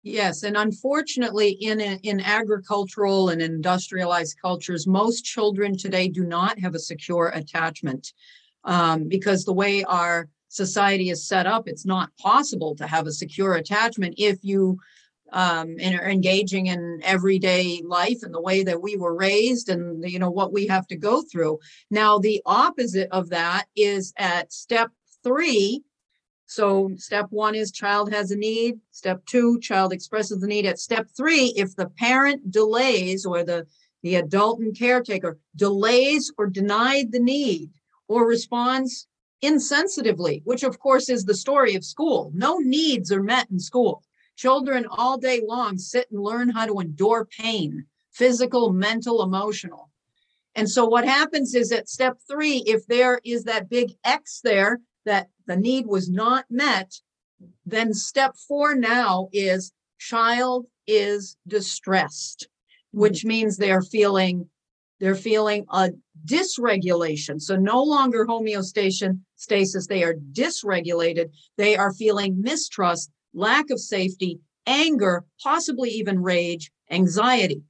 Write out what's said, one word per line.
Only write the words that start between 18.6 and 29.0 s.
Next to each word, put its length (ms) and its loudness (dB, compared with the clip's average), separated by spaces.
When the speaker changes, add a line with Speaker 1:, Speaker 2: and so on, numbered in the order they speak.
Speaker 1:
that 180 -4
we 140 -6
were 180 -2
raised 540 2
and, 420 -4
you 80 -6
know, 120 0
what 220 -2
we 140 -2
have 220 2
to 80 -10
go 260 0
through. 380 -2
Now, 260 4
the 260 0
opposite 680 0
of 180 -2
that 360 -2
is 420 0
at 340 -2
step 380 -2
three. 600 2
So 540 0
step 320 -4
one 240 0
is 180 -4
child 400 0
has 180 -2
a 60 -2
need. 380 -2
Step 340 -6